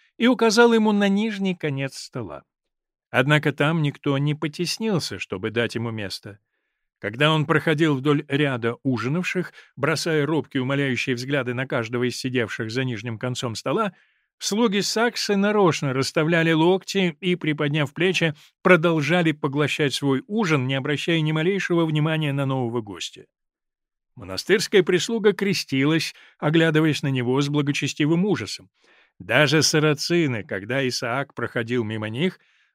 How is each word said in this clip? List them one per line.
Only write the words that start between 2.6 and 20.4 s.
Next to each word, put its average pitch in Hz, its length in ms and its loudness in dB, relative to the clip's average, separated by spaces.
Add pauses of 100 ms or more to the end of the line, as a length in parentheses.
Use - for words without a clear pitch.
Однако 143 420 2
там 156 300 0
никто 143 340 -2
не 147 160 0
потеснился, 165 840 -4
чтобы 104 320 -6
дать 113 240 -2
ему 117 160 -6
место. 104 480 -12 (580)
Когда 123 340 0
он 156 140 2
проходил 156 500 2
вдоль 147 320 0
ряда 131 540 -2
ужинавших, 139 720 -2 (220)
бросая 151 500 0
робкие 139 380 -2
умоляющие 135 520 -2
взгляды 127 380 -4
на 127 140 -6
каждого 120 400 -2
из 120 100 -4
сидевших 120 540 -4
за 131 140 -2
нижним 113 340 -6
концом 127 340 -6
стола, 185 400 -4 (460)
слуги 208 400 0
Саксы 220 560 -2
нарочно 196 580 2
расставляли 165 600 0
локти 180 680 2
и, 180 160 0
приподняв 151 580 -2
плечи, 170 400 0 (300)
продолжали 165 680 4
поглощать 147 640 -2
свой 139 320 0
ужин, 165 400 0